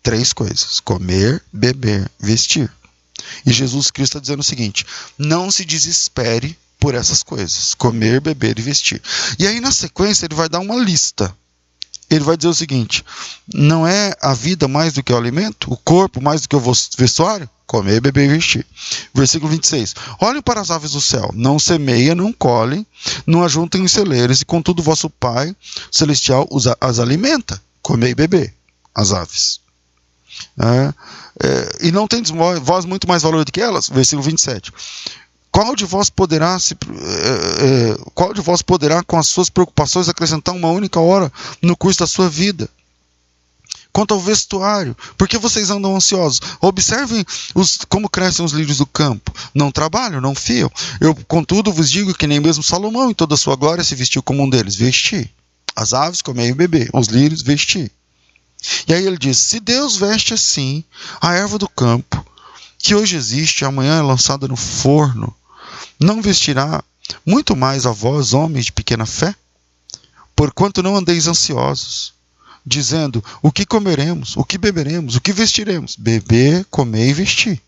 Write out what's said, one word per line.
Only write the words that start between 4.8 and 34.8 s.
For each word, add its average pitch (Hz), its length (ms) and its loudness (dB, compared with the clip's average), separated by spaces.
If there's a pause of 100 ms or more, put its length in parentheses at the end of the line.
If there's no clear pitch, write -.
"Não 165 320 0
se 190 160 -2
desespere 147 920 -2 (220)
por 135 160 2
essas - 280 -2
coisas: - 500 -6
comer, 117 460 2
beber 123 400 -2
e - 20 -6
vestir." 127 400 -2 (380)
E 185 80 2
aí, 226 140 -2
na 262 100 -2
sequência, 180 540 -2
ele 156 100 -8
vai 160 140 0
dar 170 100 -4
uma 202 160 -4
lista. 165 580 0 (760)
Ele 151 160 2
vai 160 100 4
dizer 165 140 0
o 170 40 2
seguinte, 135 520 -2 (480)
"Não 160 340 4
é 196 340 0
a 139 120 2
vida 147 340 0
mais 151 240 0
do 135 100 -2
que 123 120 0
o - 20 4
alimento? 135 560 -2
O 123 60 -4
corpo 170 440 2
mais 147 200 0
do - 80 -10
que 151 80 0
o - 20 4
vos-, 123 380 0
vestuário? 165 520 2 (160)
Comer, 107 360 2
beber 139 240 4
e 143 80 4
vestir." - 340 0 (460)
Versículo 139 360 2
vinte 151 140 0
e - 40 0
seis. 120 280 -2 (240)
"Olhem 247 220 2
para 233 180 0
as 175 120 -6
aves 151 200 -4
do 143 80 -4
céu. 104 340 -2
Não 131 240 2
semeiam, 143 580 4
não 202 180 0
colhem, 127 520 0 (400)
não 165 200 4
ajuntam 165 360 0
em 185 60 2
celeiros, 135 540 2
e - 40 -6
contudo 170 380 0
vosso 156 260 0
Pai 131 460 -4 (340)
Celestial 139 640 2
os 127 160 0
a-, 120 140 0
as 123 180 0
alimenta." 170 640 0 (180)
Comer 120 280 2
e 120 60 -2
beber, 165 380 2 (400)
as 101 200 2
aves. - 480 -4 (1000)
É, 127 340 2 (540)
é, - 400 -2
"E 165 60 2
não 208 160 0
tendes 226 220 -2
mo-, 170 280 0
vós 170 240 0
muito 185 240 -6
mais 170 160 2
valor 160 220 2
do - 80 -12
que 190 80 -2
elas?" 214 260 -2
Versículo 135 340 2
vinte 156 180 -2
e - 20 0
sete. 113 300 -6 (800)